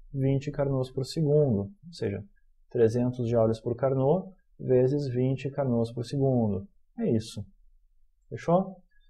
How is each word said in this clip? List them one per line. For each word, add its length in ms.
vinte 380
Carnots 400
por 140
segundo. 680
Ou 60
seja, 320
trezentos 580
joules 320
por 140
Carnot 560
vezes 500
vinte 420
Carnots 420
por 120
segundo. 640
É 120
isso. 340
Fechou? 480